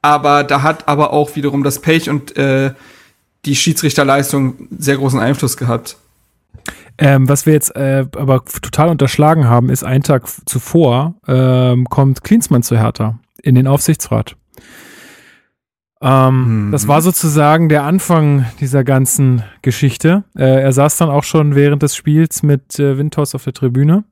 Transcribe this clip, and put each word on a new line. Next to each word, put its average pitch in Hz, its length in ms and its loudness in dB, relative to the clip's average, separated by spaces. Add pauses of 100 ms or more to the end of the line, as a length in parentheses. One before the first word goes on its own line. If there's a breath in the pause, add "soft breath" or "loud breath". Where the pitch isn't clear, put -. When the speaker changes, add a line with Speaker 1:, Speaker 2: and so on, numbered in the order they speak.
Speaker 1:
aber 147 420 2
da 143 180 -2
hat 156 260 -2
aber 147 240 0
auch 147 240 -2
wiederum 143 260 -4
das 139 180 -4
Pech 160 300 0
und, 143 260 -6
äh, 135 360 0 (720 soft breath)
die 139 120 -2
Schiedsrichterleistung 139 1120 -2 (100)
sehr 139 200 -2
großen 131 200 -2
Einfluss 127 380 -2
gehabt. 120 400 -6 (1000 loud breath)
Speaker 2:
Ähm, 139 320 2
was 143 160 0
wir 156 100 2
jetzt, - 200 -2
äh, 135 320 -2 (100)
aber 131 300 0
f-, - 140 -14
total - 280 -2
unterschlagen 151 600 2
haben, 120 200 2
ist, 131 140 -2
einen 131 220 -2
Tag 135 200 0
f-, - 220 -16
zuvor, 139 680 0 (120)
ähm, 127 640 2
kommt 135 340 0
Klinsmann 185 400 2
zu 117 160 -2
Hertha 113 400 -2 (240)
in 127 140 2
den 131 100 4
Aufsichtsrat. 135 720 -2 (1600 loud breath)
Ähm, 127 680 2
Speaker 1:
Mhm. 104 40 -2
Speaker 2:
das 104 160 -2
war 147 120 4
sozusagen 160 680 2
der 147 160 2
Anfang 151 600 0 (160)
dieser 135 220 0
ganzen 131 600 0 (180 loud breath)
Geschichte. 160 640 0 (120)
Äh, 135 260 2
er 135 100 2
saß 143 240 2
dann 160 140 0
auch 143 140 0
schon 147 300 0
während 143 280 2
des 143 120 -2
Spiels 156 480 0
mit, 143 380 -2
äh, 139 180 0
Windhorst 147 360 -4
auf 135 100 -10
der 131 80 -6
Tribüne. 143 600 0